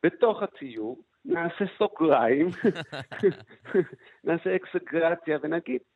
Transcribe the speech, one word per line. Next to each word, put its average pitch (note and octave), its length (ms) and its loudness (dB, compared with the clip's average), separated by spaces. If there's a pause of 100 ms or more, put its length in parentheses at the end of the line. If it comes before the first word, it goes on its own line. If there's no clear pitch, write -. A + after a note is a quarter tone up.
בתוך G#3+ 400 4
הציור, A#2+ 560 -8 (260)
נעשה E3+ 400 -2 (140)
סוגריים, D3 680 2
<laughs> - 1800 -4
נעשה F3+ 320 -2
אקסגרציה, E3+ 840 -2
ונגיד." D3+ 380 -4 (160)